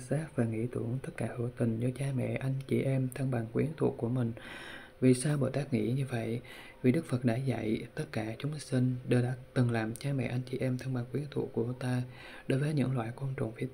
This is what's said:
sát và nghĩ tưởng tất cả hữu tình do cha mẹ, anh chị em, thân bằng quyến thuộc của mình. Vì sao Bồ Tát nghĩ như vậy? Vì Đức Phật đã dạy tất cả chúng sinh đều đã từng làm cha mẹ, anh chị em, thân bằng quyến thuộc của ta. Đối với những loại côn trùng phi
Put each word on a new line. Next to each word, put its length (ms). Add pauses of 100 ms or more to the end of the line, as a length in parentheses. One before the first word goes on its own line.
sát 260
và 100
nghĩ 220
tưởng 360
tất 140
cả 200
hữu 200
tình 240
do 80 (100)
cha 80 (100)
mẹ, 180
anh 200 (140)
chị 140
em, 320
thân 160
bằng 220
quyến 140 (100)
thuộc 220
của 100
mình. 240 (680)
Vì 140
sao 220
Bồ 140
Tát 220
nghĩ 200
như 140
vậy? 340 (420)
Vì 100
Đức 140
Phật 180
đã 120
dạy 580
tất 180
cả 260
chúng 200
sinh 380 (120)
đều 140
đã 120 (200)
từng 160
làm 240
cha 180
mẹ, 140
anh 240
chị 80
em, 200
thân 160
bằng 180
quyến 180
thuộc 220
của 280
ta. 220 (460)
Đối 100
với 160
những 180
loại 240
côn 200
trùng 160
phi 220